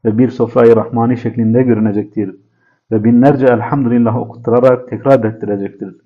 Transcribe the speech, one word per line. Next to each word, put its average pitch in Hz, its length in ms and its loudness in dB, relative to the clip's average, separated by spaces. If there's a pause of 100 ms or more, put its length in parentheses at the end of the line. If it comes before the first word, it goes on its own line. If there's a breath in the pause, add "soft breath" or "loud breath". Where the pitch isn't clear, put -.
ve 107 120 0
bir 123 120 2
sofrayı 117 460 2
rahmani 113 420 -2
şeklinde 113 460 -2
görünecektir. 104 720 -2 (560)
Ve 107 120 -2
binlerce 127 420 2
elhamdülillah 120 720 0
okutturarak 123 720 0
tekrar 120 360 0
ettirecektir. 101 720 -8 (100)